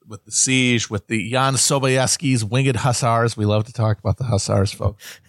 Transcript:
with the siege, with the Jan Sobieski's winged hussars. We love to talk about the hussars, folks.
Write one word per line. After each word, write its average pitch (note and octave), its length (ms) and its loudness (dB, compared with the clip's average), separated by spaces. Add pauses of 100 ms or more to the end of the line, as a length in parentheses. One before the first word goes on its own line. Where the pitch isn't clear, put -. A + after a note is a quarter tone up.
with G#2+ 180 -18
the A2 60 -20
siege, B2+ 580 2
with G#2 200 -4
the A2 220 -2
Jan C3 260 0
Sobieski's C3 880 0
winged B2+ 320 0
hussars. A#2 600 0
We G#2+ 80 0
love G#2+ 200 2
to - 80 -20
talk A2 260 0
about A2 200 -2
the C3 60 -4
hussars, G#2 480 0
folks. - 560 -8